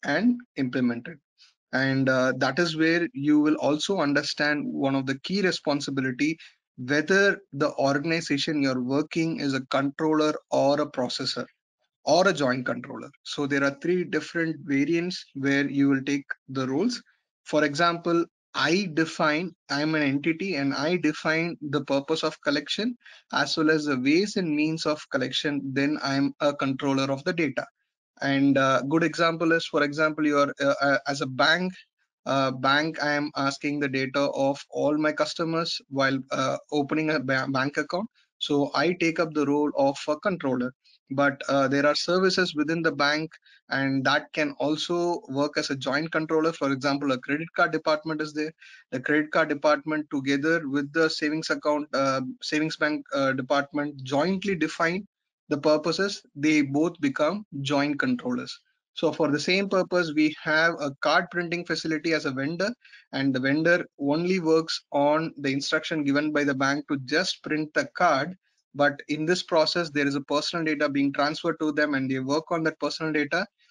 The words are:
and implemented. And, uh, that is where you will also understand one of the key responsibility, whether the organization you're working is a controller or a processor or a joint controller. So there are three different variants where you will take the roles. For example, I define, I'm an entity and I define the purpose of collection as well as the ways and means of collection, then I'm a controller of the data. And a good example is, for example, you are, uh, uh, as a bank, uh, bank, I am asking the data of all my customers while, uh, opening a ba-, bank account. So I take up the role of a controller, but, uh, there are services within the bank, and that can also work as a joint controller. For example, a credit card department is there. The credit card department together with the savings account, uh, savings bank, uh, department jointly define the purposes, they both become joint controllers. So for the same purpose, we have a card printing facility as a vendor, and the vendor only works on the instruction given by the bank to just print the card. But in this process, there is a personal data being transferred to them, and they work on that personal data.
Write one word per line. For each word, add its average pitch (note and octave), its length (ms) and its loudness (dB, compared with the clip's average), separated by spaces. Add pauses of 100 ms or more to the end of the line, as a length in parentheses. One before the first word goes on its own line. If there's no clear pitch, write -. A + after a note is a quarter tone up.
and A3 340 2 (180)
implemented. B2 600 -2 (560)
And, C3+ 360 2
uh, C3 300 2
that C3 200 0
is E3 180 0
where E3 360 2
you D3 280 4
will D3+ 160 4
also D3+ 420 0
understand D3 680 0
one C#3 300 -2
of C3+ 100 -2
the C3+ 140 -4
key G3 240 -4
responsibility, C#3+ 960 -2 (400)
whether F3 600 2 (140)
the C#3+ 220 0
organization D3 880 0
you're C3 180 0
working D3+ 600 -2
is C#3+ 120 0
a C3+ 140 0
controller D3+ 680 2 (180)
or C#3 300 4
a C#3+ 100 -2
processor B2 540 -4 (600)
or F3 240 6
a F#3+ 40 4
joint C3+ 320 0
controller. B2 460 -8 (140)
So - 220 -4
there C#3 180 2
are C#3 180 2
three F3+ 220 0
different D#3+ 580 -4
variants E3 600 0 (120)
where C#3 340 2
you C#3 220 4
will C3+ 120 2
take C#3 220 -2 (240)
the C3 180 -4
roles. F3 360 -2 (420)
For D3+ 200 2
example, E3+ 600 0 (300)
I E3 400 0
define, D#3+ 600 0 (140)
I'm D3+ 280 0
an D3+ 60 2
entity D#3+ 520 0
and C#3 180 0
I D3 240 0
define D#3+ 640 -2
the D3 240 -4
purpose C#3+ 380 -2
of D#3 180 -4
collection D#3 560 -2 (380)
as D3 220 0
well D#3 140 2
as D#3 140 2
the C#3+ 160 0
ways E3 360 2
and F3 180 0
means D#3+ 320 -2
of D3+ 240 -4
collection, C#3+ 500 -2 (140)
then C#3+ 280 0
I'm C#3 380 0
a D3 140 2
controller C3+ 580 0
of C3+ 120 -4
the F3+ 100 -2
data. D#3 320 -2 (560)
And C#3 340 4
a C3+ 320 4
good E3 140 2
example E3 500 2
is, E3 140 2
for D3+ 160 0
example, D3+ 440 0
you D3 120 4
are, C#3+ 200 2
uh, C#3 220 2
uh, C#3 260 4
as C#3+ 140 -4
a D3+ 60 -2
bank, D#3+ 480 2 (500)
uh, C3+ 260 0
bank, C#3 520 0
I D3 100 0
am D3 240 -2
asking C#3 420 -2
the C#3+ 120 -2
data C3+ 440 0
of C#3 240 0 (120)
all C#3 260 0
my D3+ 160 2
customers E3 680 -2 (120)
while, C3+ 280 0 (120)
uh, C#3 260 -2 (160)
opening D3+ 380 0
a D3+ 100 0
ba-, C3 300 -2
bank C3+ 260 -2
account. F3 320 -4 (300)
So C#3+ 360 2
I D#3 200 2
take E3 260 0
up D#3+ 140 0
the D3+ 100 2
role C#3+ 320 2
of C#3 220 2 (100)
a D3+ 80 0
controller, B2+ 560 -2 (380)
but, C#3 400 2
uh, C#3 180 4
there C#3+ 160 2
are D3 100 4
services F#3 600 0
within D3+ 260 0
the D#3+ 120 0
bank, D3 380 0 (380)
and C3+ 360 0
that C#3+ 280 0
can D3 200 -2
also E3+ 760 -2
work C#3+ 300 -2
as D3 100 -4
a C#3 80 -4
joint C#3 340 -2
controller. D#3+ 440 0
For C#3 180 -2
example, C#3 400 0
a B2+ 60 0
credit D3+ 360 -4
card E3+ 160 2
department D#3 520 -2
is D#3 100 -6
there. D3+ 200 -4 (400)
The B2+ 80 -4
credit D3+ 300 0
card D#3 200 2
department D3+ 600 0
together C#3+ 560 0
with C#3+ 280 -4
the D#3+ 160 4
savings D#3 400 -4
account, D3 420 -2
uh, C3+ 300 0 (200)
savings D#3 360 -2
bank, D3+ 340 0
uh, C3+ 200 0
department C#3 720 -2
jointly F3+ 520 0
define E3 520 -2 (420)
the D3 80 0
purposes, D#3+ 640 0 (120)
they D3+ 260 2
both D3 400 0
become D3+ 460 -2 (140)
joint C#3+ 400 0
controllers. B2 580 -4 (360)
So D#3 180 0
for D3+ 180 0
the D3 80 0
same F#3+ 300 0
purpose, F3+ 440 0
we D3+ 300 2
have D#3+ 380 2
a D3 100 -2 (120)
card E3+ 280 4
printing F3 340 -4
facility D#3+ 500 -2
as D3+ 100 -2
a C#3+ 80 -2
vendor, E3+ 420 -4 (380)
and C3+ 200 0
the B2+ 60 -2
vendor D#3+ 480 2 (140)
only E3 400 0
works D#3+ 500 2
on D3 460 2
the C#3 160 -2
instruction D#3 500 -2
given D3 300 0
by D3 100 2
the C#3 120 2
bank C#3 340 -2
to C#3+ 160 -2
just D3+ 400 -2
print D3+ 300 -4
the F3 120 0 (100)
card. E3 400 2 (380)
But C#3+ 320 2
in D3+ 180 -4
this F3+ 200 0
process, E3 440 2
there C#3+ 200 0
is C#3 80 -2
a C#3+ 60 -2
personal D3+ 420 -2
data D3+ 240 0
being C#3 240 0
transferred D3+ 480 -2
to D#3 100 0
them, D3 240 0
and C3 160 -2
they C3 80 -2
work C#3 320 -2
on E3 140 0
that D3+ 160 -2
personal D#3 320 -4
data. D#3 340 0 (240)